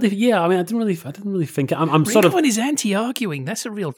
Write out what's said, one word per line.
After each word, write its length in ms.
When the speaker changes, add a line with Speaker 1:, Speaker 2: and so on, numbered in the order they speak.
Speaker 1:
really, 140
yeah, 260
I 80
mean, 100
I 40
didn't 160
really, 260
I 60
didn't 220
really 140
think, 260
I'm, 180
I'm 140
sort 200
Speaker 2:
Ringo 40
Speaker 1:
of 100
Speaker 2:
and 80
his 120
auntie 360
arguing, 500
that's 220
a 40
real 280